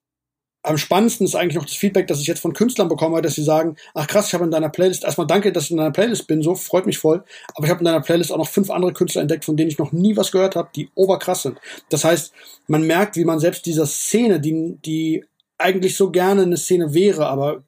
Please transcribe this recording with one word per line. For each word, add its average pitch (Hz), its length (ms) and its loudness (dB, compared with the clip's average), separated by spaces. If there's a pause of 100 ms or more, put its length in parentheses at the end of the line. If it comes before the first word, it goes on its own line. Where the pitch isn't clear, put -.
(640)
am 151 140 0
spannendsten 202 480 2
ist - 100 -2
eigentlich 160 200 -2
noch 170 100 -6
das - 100 -10
Feedback, 196 320 0
das 151 120 -2
ich 147 80 -4
jetzt 165 140 -4
von 170 100 -2
Künstlern 208 380 0
bekomme, 160 320 0
dass 156 140 -2
sie 151 80 -4
sagen, 156 340 0 (160)
„Ach 151 120 -4
krass, 202 220 0
ich - 60 -2
habe 175 100 0
in 165 80 0
deiner 160 160 0
Playlist, 180 380 0
erstmal 156 220 -2
danke, 190 260 2
dass 156 120 -2
ich - 60 -8
in 170 60 0
deiner 156 140 0
Playlist 214 360 0
bin, 156 140 0
so, 170 140 2
freut 180 300 -2
mich 180 120 -2
voll, 160 260 2 (300)
aber 151 120 -6
ich 151 40 2
habe 175 100 0
in 170 60 2
deiner 165 160 2
Playlist 170 320 0
auch 160 40 -2
noch 160 120 -4
fünf 196 200 0
andere 175 220 0
Künstler 175 300 -2
entdeckt, 151 240 -2
von 156 100 -2
denen 160 140 2
ich 143 80 -4
noch 151 160 -4
nie 202 240 2
was 202 160 0
gehört 190 240 2
habe, 170 180 -4
die 151 180 -8
oberkrass 185 500 0
sind.“ 127 140 -6 (320)
Das 151 140 0
heißt, 160 300 0 (340)
man 156 180 2
merkt, 180 300 2
wie 175 80 0
man 160 160 0
selbst 175 260 0
dieser 160 200 0
Szene, 202 560 0
die, 160 440 -2
die 160 380 -2 (340)
eigentlich 185 380 0
so 190 160 2
gerne 185 300 4
eine 175 160 2
Szene 170 360 0
wäre, 165 340 4
aber 139 400 -2